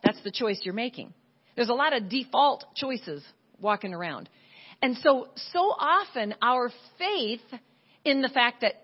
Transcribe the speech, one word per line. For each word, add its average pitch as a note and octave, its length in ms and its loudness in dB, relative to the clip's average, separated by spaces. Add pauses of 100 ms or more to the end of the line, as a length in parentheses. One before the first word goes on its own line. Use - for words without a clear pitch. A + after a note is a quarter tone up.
that's - 200 2
the G3+ 60 -8
choice G3+ 320 -2
you're F#3 120 -8
making. A#3 400 -8 (420)
There's A#3 140 0
a A#3+ 40 2
lot C#4+ 200 2
of G#3 160 -4
default C4 540 0 (100)
choices G3+ 500 -8 (340)
walking G3 360 -4
around. E3 340 -8 (540)
And B3+ 160 0
so, C4+ 300 4 (240)
so F4 60 -2
often E4 840 0
our B3 280 2 (280)
faith D4+ 420 -2 (640)
in C#4 160 2
the C4 80 0
fact B3 320 2
that A3 240 2